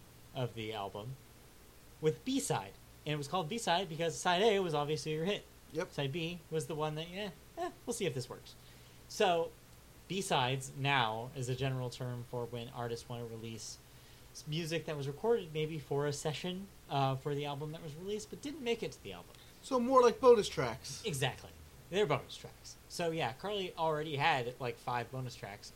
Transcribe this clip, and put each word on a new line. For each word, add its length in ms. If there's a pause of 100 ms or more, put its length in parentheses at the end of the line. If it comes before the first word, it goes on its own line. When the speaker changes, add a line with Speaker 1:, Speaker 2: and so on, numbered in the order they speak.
(340)
Speaker 1:
of 200
the 180
album 360 (920)
with 240
B-side. 460 (360)
And 80
it 40
was 100
called 200
B-side 400
because 280
side 260
A 180
was 140
obviously 380
your 120
hit. 200 (280)
Speaker 2:
Yep. 200
Speaker 1:
Side 200
B 260 (120)
was 160
the 80
one 220
that, 180
eh, 140 (300)
eh, 100 (180)
we'll 80
see 120
if 80
this 140
works. 260 (540)
So, 400 (600)
B-sides 720
now 580
is 120
a 60
general 360
term 400
for 160
when 300
artists 320
want 200
to 60
release 440 (560)
s-, 140
music 380
that 100
was 100
recorded 480
maybe 240
for 280
a 60
session, 540 (240)
uh, 260
for 180
the 100
album 280
that 100
was 140
released, 340
but 120
didn't 200
make 200
it 100
to 100
the 100
album. 180 (320)
Speaker 2:
So 160
more 240
like 180
bonus 280
tracks. 560
Speaker 1:
Exactly. 460 (400)
They're 160
bonus 300
tracks. 400 (120)
So 220
yeah, 300
Carly 380
already 380
had, 420
like, 200
five 340
bonus 220
tracks 420